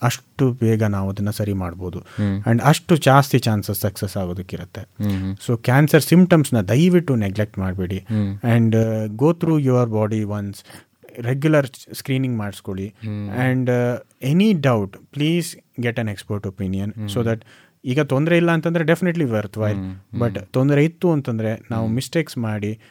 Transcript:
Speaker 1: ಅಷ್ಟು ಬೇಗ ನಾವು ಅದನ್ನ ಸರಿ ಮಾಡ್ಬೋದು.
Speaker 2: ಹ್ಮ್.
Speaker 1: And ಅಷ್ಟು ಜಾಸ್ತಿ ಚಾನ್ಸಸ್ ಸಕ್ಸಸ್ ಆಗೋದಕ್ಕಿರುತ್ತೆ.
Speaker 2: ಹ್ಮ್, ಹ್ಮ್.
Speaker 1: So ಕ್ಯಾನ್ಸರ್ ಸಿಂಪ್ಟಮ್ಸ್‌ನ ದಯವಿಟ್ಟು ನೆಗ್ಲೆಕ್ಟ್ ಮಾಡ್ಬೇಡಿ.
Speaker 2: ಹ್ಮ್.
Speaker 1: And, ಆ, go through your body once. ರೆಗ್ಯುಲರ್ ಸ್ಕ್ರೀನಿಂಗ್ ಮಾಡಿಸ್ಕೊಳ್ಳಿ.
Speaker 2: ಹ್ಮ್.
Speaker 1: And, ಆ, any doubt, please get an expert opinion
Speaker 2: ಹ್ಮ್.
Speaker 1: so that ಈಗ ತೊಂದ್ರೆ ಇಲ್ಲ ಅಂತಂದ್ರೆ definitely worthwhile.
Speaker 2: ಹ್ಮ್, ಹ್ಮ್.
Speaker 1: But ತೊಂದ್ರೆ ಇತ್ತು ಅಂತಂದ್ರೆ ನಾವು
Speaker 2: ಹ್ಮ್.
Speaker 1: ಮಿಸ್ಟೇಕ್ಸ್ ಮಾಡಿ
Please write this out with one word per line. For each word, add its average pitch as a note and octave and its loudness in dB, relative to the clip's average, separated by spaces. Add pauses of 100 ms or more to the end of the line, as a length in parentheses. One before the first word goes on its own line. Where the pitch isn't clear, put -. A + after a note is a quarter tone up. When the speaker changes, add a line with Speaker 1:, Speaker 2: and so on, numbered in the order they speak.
Speaker 1:
ಅಷ್ಟು A#2+ 0
ಬೇಗ A2+ 0
ನಾವು G2 0
ಅದನ್ನ G2+ -4
ಸರಿ G2+ -4
ಮಾಡ್ಬೋದು. F2+ -6
Speaker 2:
ಹ್ಮ್. G2+ -4
Speaker 1:
And A#2 2
ಅಷ್ಟು D3+ 4
ಜಾಸ್ತಿ C#3 4
ಚಾನ್ಸಸ್ G#2 -2
ಸಕ್ಸಸ್ G2+ -6
ಆಗೋದಕ್ಕಿರುತ್ತೆ. F#2 -8
Speaker 2:
ಹ್ಮ್, G#2 -6
ಹ್ಮ್. F#2+ -4
Speaker 1:
So A#2 -4
ಕ್ಯಾನ್ಸರ್ C#3+ 4
ಸಿಂಪ್ಟಮ್ಸ್‌ನ E3 4
ದಯವಿಟ್ಟು D#3+ 2
ನೆಗ್ಲೆಕ್ಟ್ G#2 -2
ಮಾಡ್ಬೇಡಿ. F#2 -4
Speaker 2:
ಹ್ಮ್. G2+ -4
Speaker 1:
And, A#2 2
ಆ, A2 0
go C3+ 0
through D#3 0
your B2 2
body G#2+ -2
once. G2+ -6 (640)
ರೆಗ್ಯುಲರ್ C#3 2 (280)
ಸ್ಕ್ರೀನಿಂಗ್ C3 -2
ಮಾಡಿಸ್ಕೊಳ್ಳಿ. G2+ -8 (100)
Speaker 2:
ಹ್ಮ್. G#2 -8 (220)
Speaker 1:
And, B2+ 0
ಆ, B2 0 (380)
any G3+ 4
doubt, B2 0
please D#3+ -4 (240)
get A#2+ -2
an G#2+ -4
expert G#2 -8
opinion G2 -4
Speaker 2:
ಹ್ಮ್. G#2+ -8
Speaker 1:
so G2+ -6
that A2+ -2 (420)
ಈಗ C3 0
ತೊಂದ್ರೆ D3 2
ಇಲ್ಲ E3+ 4
ಅಂತಂದ್ರೆ E3 0
definitely E3 0
worthwhile. G#2+ -2
Speaker 2:
ಹ್ಮ್, F#2+ -6
ಹ್ಮ್. A2+ -8
Speaker 1:
But G#2 0 (120)
ತೊಂದ್ರೆ C#3+ 4
ಇತ್ತು E3 0
ಅಂತಂದ್ರೆ A2+ -2
ನಾವು A2+ -2
Speaker 2:
ಹ್ಮ್. A2 -2
Speaker 1:
ಮಿಸ್ಟೇಕ್ಸ್ D3 -4
ಮಾಡಿ G#2+ -4 (120)